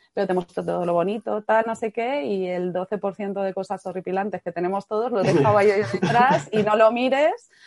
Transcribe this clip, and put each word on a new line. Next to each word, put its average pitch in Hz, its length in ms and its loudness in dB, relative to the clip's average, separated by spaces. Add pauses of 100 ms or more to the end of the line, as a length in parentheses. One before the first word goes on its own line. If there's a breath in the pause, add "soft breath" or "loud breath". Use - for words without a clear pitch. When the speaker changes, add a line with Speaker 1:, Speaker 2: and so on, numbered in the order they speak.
(140)
Speaker 1:
pero 196 120 0
te 190 60 0
muestro 180 320 -4
todo 175 220 -2
lo 175 80 0
bonito, 208 480 -2
tal, 220 240 4
no 226 100 -4
sé 226 160 -6
qué, 269 320 -4
y 196 240 -2
el 180 240 -4
doce 185 240 -4
por 196 180 -4
ciento 196 280 -6
de 190 100 -2
cosas 190 320 -8
horripilantes 185 580 -4
que 175 80 -8
tenemos 180 380 -4
todos 220 240 -2
lo 202 80 0
he - 40 2
dejado 208 340 4
ahí 202 100 6
Speaker 2:
<laughs> 202 240 0
Speaker 1:
detrás 208 580 0
y 214 120 0
no 214 120 0
lo 220 160 6
mires, 269 600 0 (160 soft breath)